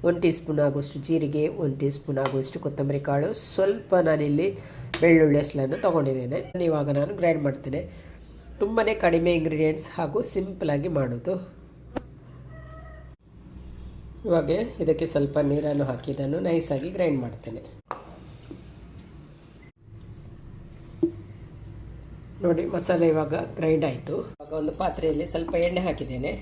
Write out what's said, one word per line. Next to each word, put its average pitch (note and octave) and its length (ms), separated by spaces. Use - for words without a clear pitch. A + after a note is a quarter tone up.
ಒಂದು E3+ 160
ಟೀ F3 140
ಸ್ಪೂನ್ D3+ 280
ಆಗುವಷ್ಟು C#3+ 420
ಜೀರಿಗೆ, D3+ 380
ಒಂದು C3+ 180
ಟೀ C#3 140
ಸ್ಪೂನ್ C#3+ 280
ಆಗುವಷ್ಟು C3+ 420
ಕೊತ್ತಂಬರಿ C#3+ 420
ಕಾಳು, D3 220
ಸ್ವಲ್ಪ G3 420
ನಾನಿಲ್ಲಿ D3+ 380
ಬೆಳ್ಳುಳ್ಳಿ D#3+ 400
ಎಸ್ಲನ್ನು C#3 420
ತಗೊಂಡಿದ್ದೇನೆ. C#3 540
ಇವಾಗ D3 220
ನಾನು D3 220
ಗ್ರೈಂಡ್ E3 260
ಮಾಡ್ತೇನೆ. C3+ 340
ತುಂಬಾನೇ A3 320
ಕಡಿಮೆ E3+ 340
ಇಂಗ್ರೀಡಿಯೆಂಟ್ಸ್ D#3 480
ಹಾಗೂ D#3+ 220
ಸಿಂಪಲ್ F#3+ 400
ಆಗಿ D3+ 240
ಮಾಡೋದು. B2+ 360
ಇವಾಗ D#3+ 220
ಇದಕ್ಕೆ D#3+ 300
ಸ್ವಲ್ಪ C#3+ 220
ನೀರನ್ನು C#3+ 400
ಹಾಕಿ B2 240
ಇದನ್ನು C#3+ 320
ನೈಸಾಗಿ E3 500
ಗ್ರೈಂಡ್ D#3 280
ಮಾಡ್ತೇನೆ. A#2 380
ನೋಡಿ, E3+ 200
ಮಸಾಲೆ E3+ 400
ಇವಾಗ D#3 200
ಗ್ರೈಂಡ್ D#3+ 300
ಆಯ್ತು. C3+ 260
ಇವಾಗ D3 140
ಒಂದು D#3 200
ಪಾತ್ರೆಯಲ್ಲಿ D#3+ 520
ಸ್ವಲ್ಪ E3 200
ಎಣ್ಣೆ F3+ 200
ಹಾಕಿದ್ದೇನೆ C3 540